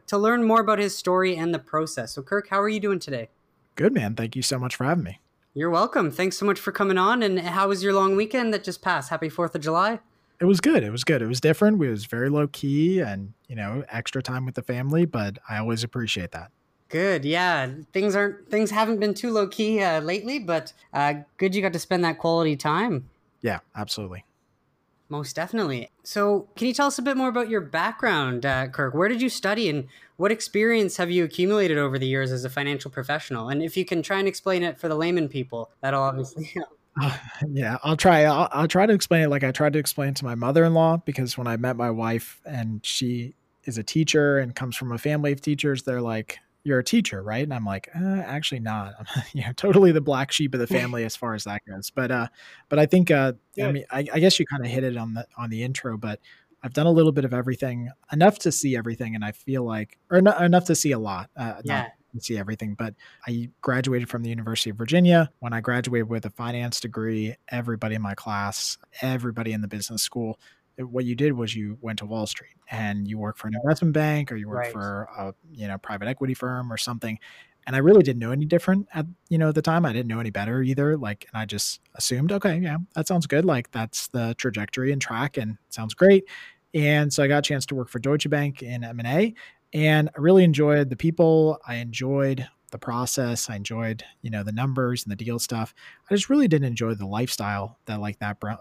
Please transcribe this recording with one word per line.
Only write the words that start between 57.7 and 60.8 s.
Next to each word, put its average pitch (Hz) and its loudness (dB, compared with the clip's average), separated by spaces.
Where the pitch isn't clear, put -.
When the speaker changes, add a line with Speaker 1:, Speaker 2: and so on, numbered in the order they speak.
Speaker 2:
enough 180 4
to 160 0
see 135 0
everything, 113 -4
and 107 -6
I 104 -6
feel 131 -6
like, 110 -6
or 180 8
no, 202 8
enough 175 6
to 160 4
see 143 0